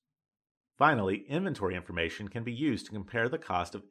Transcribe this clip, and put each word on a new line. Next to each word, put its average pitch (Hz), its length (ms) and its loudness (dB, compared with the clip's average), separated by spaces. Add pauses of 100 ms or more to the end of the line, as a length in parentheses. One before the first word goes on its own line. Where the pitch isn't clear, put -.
(760)
Finally, 110 520 4
inventory 135 460 0
information 87 540 -2
can 113 160 -6
be 120 80 -4
used 123 340 0
to - 60 -14
compare 113 360 -2
the 160 100 -2
cost 90 360 -2
of 104 160 -10